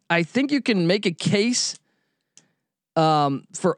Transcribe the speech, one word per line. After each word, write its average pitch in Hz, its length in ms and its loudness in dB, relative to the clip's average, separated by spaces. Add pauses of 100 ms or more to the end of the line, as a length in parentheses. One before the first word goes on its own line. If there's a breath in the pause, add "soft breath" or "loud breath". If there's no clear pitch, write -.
I 170 140 2
think 262 300 -2
you 277 80 0
can 190 260 0
make 202 180 0
a 185 60 -2
case, 214 640 -2 (1200 soft breath)
um, 151 560 2
for - 240 -2